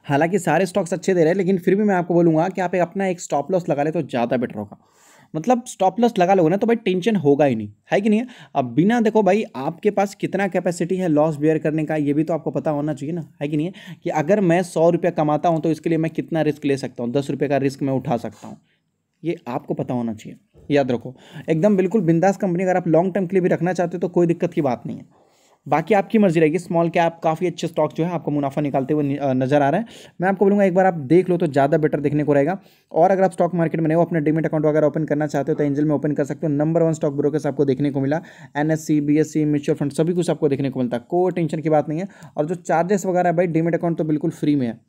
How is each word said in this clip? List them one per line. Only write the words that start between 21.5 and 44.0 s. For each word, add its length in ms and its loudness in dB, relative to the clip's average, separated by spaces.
बिल्कुल 260 2
बिंदास 340 2
कंपनी, 260 -2
अगर 140 0
आप 100 -2
लॉन्ग 260 2
टर्म 140 -2
के 80 -6
लिए 60 4
भी 80 0
रखना 240 0
चाहते 240 -2
हो 20 -8
तो 100 -2
कोई 180 2
दिक्कत 260 -2
की 80 -2
बात 240 -2
नहीं 120 -10
है, 80 -18
बाकी 260 0
आपकी 240 2
मर्जी 220 4
रहेगी। 200 2
स्मॉल 300 0
कैप 340 0
काफ़ी 240 0
अच्छे 200 -6
स्टॉक 260 -2
जो 100 -2
है 80 -2
आपको 200 -4
मुनाफा 300 -2
निकालते 320 -2
हुए 100 0
नि-, 140 -2
अ, 160 0
नज़र 280 2
आ 80 2
रहे 120 0
हैं। 60 -8
मैं 80 0
आपको 160 2
बोलूँगा 180 4
एक 100 2
बार 120 4
आप 80 2
देख 240 4
लो 80 2
तो 100 0
ज़्यादा 300 2
बेटर 220 0
देखने 240 0
को 100 2
रहेगा। 240 2
और 200 4
अगर 120 2
आप 80 2
स्टॉक 240 -2
मार्केट 260 0
में 60 0
नए 80 2
हो, 60 4
अपना 180 0
डीमैट 260 0
अकाउंट 200 -2
वगैरह 220 2
ओपन 180 -2
करना 220 -2
चाहते 240 -2
हो 60 0
तो 60 -2
एंजल 220 0
में 100 0
ओपन 180 -2
कर 120 -2
सकते 220 -6
हो। 60 0
नंबर 300 0
वन 100 2
स्टॉक 200 -2
ब्रोकर्स 320 -2
आपको 200 0
देखने 260 0
को 100 -2
मिला, 200 -2
एनएससी, 440 0
बीएससी, 440 2
म्यूचुअल 320 0
फंड 140 -2
सभी 220 0
कुछ 160 0
आपको 200 0
देखने 200 -2
को 100 -6
मिलता 180 -2
है, 120 -8
कोई 220 0
टेंशन 300 -4
की 80 -2
बात 200 2
नहीं 100 -4
है। 80 -8
और 80 -2
जो 100 -6
चार्जेस 500 -2
वगैरह 240 0
है 60 0
भाई 120 2
डीमैट 280 0
अकाउंट 220 -2
तो 60 -2